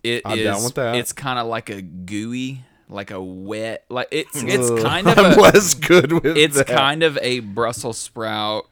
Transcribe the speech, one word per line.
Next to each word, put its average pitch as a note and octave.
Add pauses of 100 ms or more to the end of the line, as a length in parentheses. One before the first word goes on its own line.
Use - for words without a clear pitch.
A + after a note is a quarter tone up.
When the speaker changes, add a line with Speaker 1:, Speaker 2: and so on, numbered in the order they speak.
Speaker 1:
it A#2+
Speaker 2:
I'm A2
Speaker 1:
is, A2+
Speaker 2:
down G#2
with B2
that. B2
Speaker 1:
it's A#2+
kinda B2+
like A2+
a G2+
gooey, A2 (260)
like G2+
a F#2+
wet, G2
like, B2
it's, D3
Speaker 2:
<laughs> -
Speaker 1:
it's A#2+
Speaker 2:
Ugh, A2+
Speaker 1:
kind F3
of G#3
Speaker 2:
I'm G3
Speaker 1:
a, -
Speaker 2:
less F#3+
good E3+
with D#3+
Speaker 1:
it's D3+
Speaker 2:
that. C3+
Speaker 1:
kind C#3
of D3
a B2+
Brussels A2+
sprout G#2+